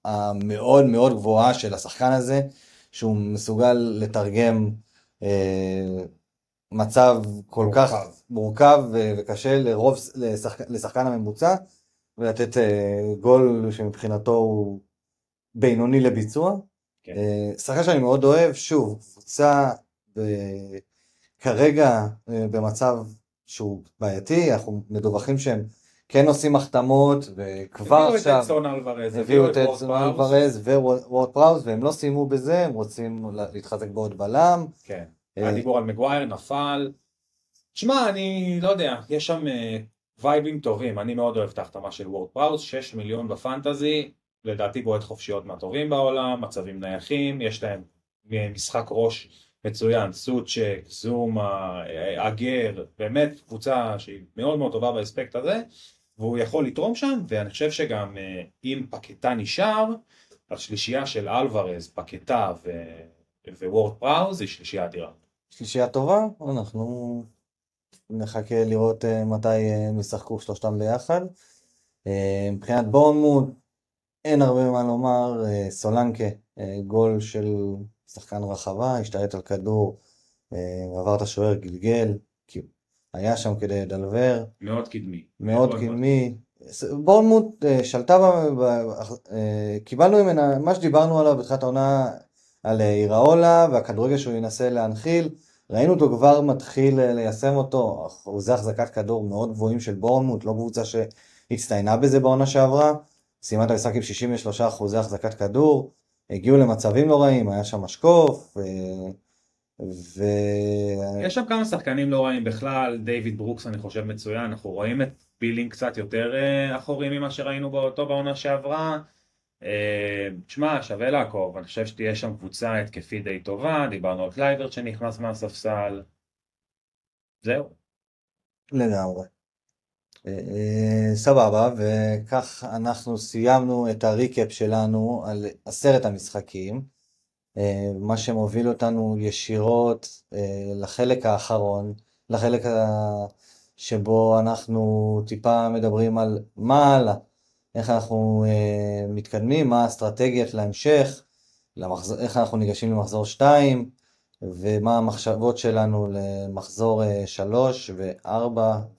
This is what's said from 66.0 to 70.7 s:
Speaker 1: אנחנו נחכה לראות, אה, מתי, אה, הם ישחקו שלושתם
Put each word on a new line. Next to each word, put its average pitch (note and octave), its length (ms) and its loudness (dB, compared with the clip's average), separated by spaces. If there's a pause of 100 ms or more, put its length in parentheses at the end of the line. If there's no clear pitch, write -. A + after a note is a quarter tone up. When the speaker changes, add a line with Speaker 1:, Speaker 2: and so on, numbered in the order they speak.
Speaker 1:
אנחנו A#2+ 720 -8 (880)
נחכה A2 560 -2
לראות, A2+ 400 0
אה, A2 200 0
מתי, A2 220 -2
אה, G#2+ 420 0
הם G#2+ 100 -2
ישחקו G#2 400 -8
שלושתם G#2+ 400 -6